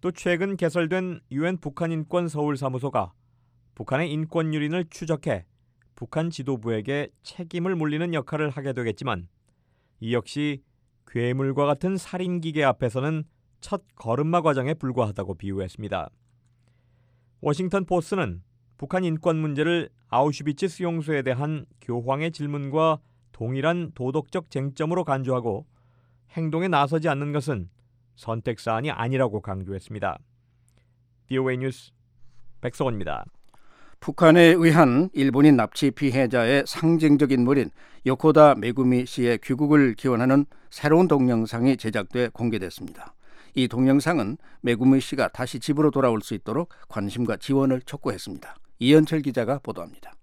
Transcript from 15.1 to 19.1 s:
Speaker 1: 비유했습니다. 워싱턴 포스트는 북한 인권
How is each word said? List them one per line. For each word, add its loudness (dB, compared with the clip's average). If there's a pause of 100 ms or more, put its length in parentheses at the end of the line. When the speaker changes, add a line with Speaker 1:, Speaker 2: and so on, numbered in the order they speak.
Speaker 1:
비유했습니다. -8 (1300)
워싱턴 -2
포스트는 -2 (320)
북한 -4
인권 0